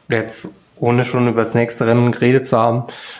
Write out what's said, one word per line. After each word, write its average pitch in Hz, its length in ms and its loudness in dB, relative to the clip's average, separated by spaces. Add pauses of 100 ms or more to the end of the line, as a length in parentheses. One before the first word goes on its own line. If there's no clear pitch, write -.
jetzt, 110 400 -4 (320)
ohne 120 240 2
schon 123 240 0
über 113 140 0
das 110 120 -4
nächste 117 320 0
Rennen 120 240 4
geredet 127 360 2
zu 120 120 2
haben, 120 260 0 (360)